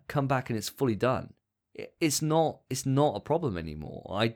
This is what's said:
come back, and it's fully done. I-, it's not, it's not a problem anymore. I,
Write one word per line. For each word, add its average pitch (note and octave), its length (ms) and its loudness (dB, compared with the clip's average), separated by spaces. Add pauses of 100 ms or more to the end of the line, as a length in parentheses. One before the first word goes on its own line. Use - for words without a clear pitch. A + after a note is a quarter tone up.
come C#3+ 180 0
back, C3 240 0
and A2+ 80 -2
it's G#2+ 120 -6
fully B2 260 0
done. A#2+ 380 0 (440)
I-, - 100 -10 (120)
it's D3+ 220 2
not, D#3 480 2
it's - 160 -4
not C3+ 320 4
a G2 40 -10
problem D3+ 360 0
anymore. D2+ 520 -8
I, A2+ 260 0